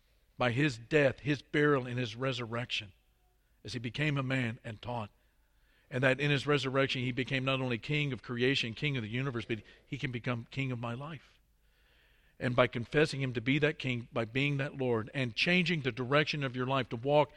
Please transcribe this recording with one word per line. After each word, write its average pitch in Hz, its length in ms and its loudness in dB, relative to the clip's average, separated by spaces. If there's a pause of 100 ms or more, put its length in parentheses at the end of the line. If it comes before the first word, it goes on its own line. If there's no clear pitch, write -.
(380)
by 123 140 2
his 131 260 2
death, 131 420 4
his 147 220 -2
burial, 147 440 2
and 123 140 -4
his 113 160 -4
resurrection, 120 720 -4 (760)
as 95 100 -10
he 120 60 -4
became 139 380 -2
a 135 60 0
man 127 420 -2
and 113 160 -10
taught. 117 280 -6 (840)
And 127 120 0
that 131 160 4
in 147 120 2
his 131 160 0
resurrection, 135 560 2
he 127 80 -2
became 127 340 -2
not 135 160 0
only 127 160 0
king 147 340 -2
of 117 120 -6
creation, 123 500 0
king 143 240 -2
of 117 60 -2
the 104 60 -6
universe, 120 360 -2
but 117 140 -4 (280)
he 143 100 -6
can 131 140 -4
become 120 380 -4
king 135 220 -4
of 120 80 -4
my 117 140 -6
life. 143 380 -12 (1080)
And 123 180 -2
by 123 120 6
confessing 139 540 0
him 131 120 -2
to 120 60 -2
be 131 200 2
that 147 200 0
king, 123 320 -4
by 117 140 -2
being 135 320 -2
that 143 200 -6
Lord, 123 360 0
and 127 220 -2
changing 175 460 2
the 127 100 0
direction 139 520 0
of 127 120 -4
your 127 100 -2
life 131 240 0
to 123 80 -6
walk 139 400 4